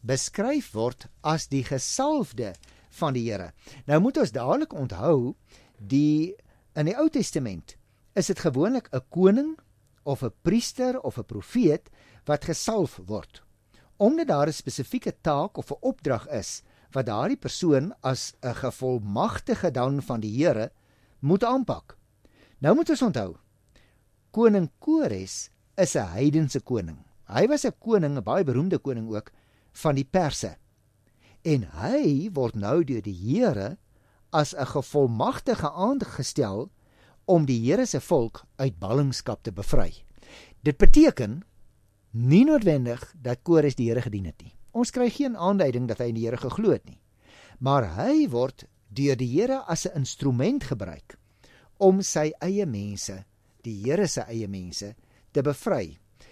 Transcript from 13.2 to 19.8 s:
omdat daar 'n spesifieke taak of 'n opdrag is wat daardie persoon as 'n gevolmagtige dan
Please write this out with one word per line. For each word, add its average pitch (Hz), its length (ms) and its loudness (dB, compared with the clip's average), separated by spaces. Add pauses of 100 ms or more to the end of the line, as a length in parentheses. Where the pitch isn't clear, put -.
omdat 302 300 2
daar 147 200 2
'n 151 60 -2
spesifieke - 680 -6
taak 156 360 -2
of - 140 -12
'n 143 80 -8
opdrag 143 480 -4
is 131 340 -8 (300)
wat 131 140 -4
daardie 127 320 -2
persoon 156 640 0
as - 400 -6
'n 123 120 -6
gevolmagtige 127 1160 -4
dan 135 300 -2